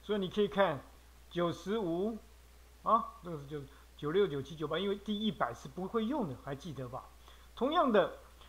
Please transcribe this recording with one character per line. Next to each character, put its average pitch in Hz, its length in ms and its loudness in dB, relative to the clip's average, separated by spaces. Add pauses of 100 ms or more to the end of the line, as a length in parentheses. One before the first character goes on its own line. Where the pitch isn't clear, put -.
所 202 140 -2
以 214 60 0
你 185 80 -2
可 208 120 -2
以 202 60 6
看 185 340 4 (500)
九 170 200 0
十 196 280 -2
五 202 400 -2 (680)
啊， 208 380 2
那 175 100 -8
个 156 60 -6
是 139 80 -12
就 147 140 -8 (360)
九 147 140 -2
六、 196 160 6
九 143 160 -2
七、 160 140 -10
九 151 100 -4
八， 156 100 -2
因 196 120 0
为 196 80 0
第 208 240 -4
一 214 100 0
百 123 240 -2
是 - 140 -14
不 180 180 -6
会 220 200 0
用 247 220 -2
的， 127 160 -6
还 143 120 -6
记 156 160 -12
得 127 160 -10
吧？ 117 160 -10 (500)
同 262 180 0
样 311 200 6
的， 190 260 6 (300)